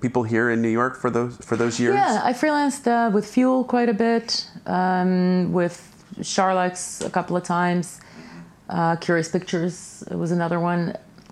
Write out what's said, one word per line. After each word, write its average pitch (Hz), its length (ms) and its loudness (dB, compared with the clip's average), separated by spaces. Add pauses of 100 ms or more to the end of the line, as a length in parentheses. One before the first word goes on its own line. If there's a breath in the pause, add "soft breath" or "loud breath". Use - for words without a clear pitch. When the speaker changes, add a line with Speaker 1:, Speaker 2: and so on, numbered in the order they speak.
Speaker 1:
people 123 220 0
here 113 280 2
in 117 100 2
New 113 80 2
York 120 280 0
for 123 120 -2
those, 120 280 -2
for - 180 -4
those 117 240 0
years? 120 160 4
Speaker 2:
Yeah, 269 280 2
I 254 100 0
freelanced, 294 540 0
uh, 233 240 2
with 202 220 2
Fuel 254 300 4
quite 240 260 2
a 233 40 2
bit, 226 540 0 (180)
um, 180 880 2
with - 520 -4 (160)
Charlex 185 800 0
a - 80 -4
couple 175 280 -2
of 180 60 -2
times. 175 560 0 (680 loud breath)
Uh, 165 280 2
Curious 165 320 0
Pictures 180 840 -4
was 170 200 -2
another 170 280 0
one. 175 360 0 (360)